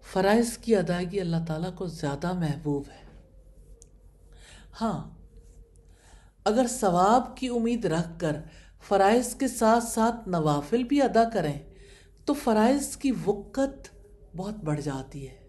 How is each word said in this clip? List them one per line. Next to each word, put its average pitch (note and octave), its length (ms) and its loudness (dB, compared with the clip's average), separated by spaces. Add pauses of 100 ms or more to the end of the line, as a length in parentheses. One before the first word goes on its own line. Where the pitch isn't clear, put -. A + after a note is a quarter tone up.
फ़राइज़ G#3+ 540 2
की A3+ 160 2
अदायगी F3+ 440 0
अल्लाह E3 260 -2
ताला E3 280 -4
को F#3 180 -8
ज़्यादा D#3 440 -4
महबूब D3 520 -2
है। - 180 -20 (1700)
हाँ, G#3+ 440 -6 (1300)
अगर A3+ 220 2
सवाब G#3 720 2
की C4 120 -4
उम्मीद A#3 380 0
रखकर D#3+ 540 -2 (380)
फ़राइज़ G3+ 580 2
के C4+ 100 0
साथ A3+ 340 4
साथ A3+ 460 -2
नवाफिल D#3 560 0
भी C#4+ 160 2
अदा A3+ 260 4
करें E3 400 -4 (600)
तो C#4+ 80 0
फ़राइज़ B3 640 2
की C#4 140 0
वक़्त G#3 800 -4 (440)
बहुत G3+ 300 -10
बढ़ D3+ 160 -2
जाती C3+ 400 -8
है। C3+ 180 -16 (100)